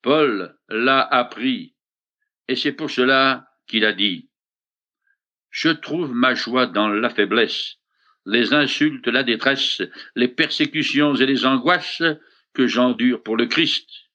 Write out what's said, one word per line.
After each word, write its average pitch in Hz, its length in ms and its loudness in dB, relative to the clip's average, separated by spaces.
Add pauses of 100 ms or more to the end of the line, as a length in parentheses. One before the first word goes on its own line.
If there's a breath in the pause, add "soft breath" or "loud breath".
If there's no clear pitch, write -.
Paul 123 540 0 (140)
l'a 131 320 2
appris, 123 720 -2 (720)
et 131 80 -2
c'est 143 180 -4
pour 147 180 -8
cela 131 560 2 (200)
qu'il 110 180 0
a 107 80 2
dit, « 98 360 -4 (1200)
Je - 200 -2
trouve 151 440 -4
ma 123 220 2
joie 123 320 0
dans 104 220 0
la 110 200 0
faiblesse, 107 680 -2 (480)
les 107 280 2
insultes, 143 540 0
la 123 160 0
détresse, 123 580 -2 (340 loud breath)
les 123 120 2
persécutions 147 880 0
et 131 100 2
les 131 200 0
angoisses 147 580 0 (500 soft breath)
que 127 140 2
j'endure 120 560 2
pour 110 120 -2
le 120 120 0
Christ. - 420 -2 (260)